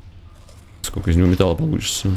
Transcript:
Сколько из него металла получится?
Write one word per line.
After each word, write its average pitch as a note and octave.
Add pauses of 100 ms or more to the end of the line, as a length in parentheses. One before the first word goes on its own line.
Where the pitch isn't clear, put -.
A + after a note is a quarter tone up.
(800)
Сколько -
из E2
него F2+
металла F2+
получится? -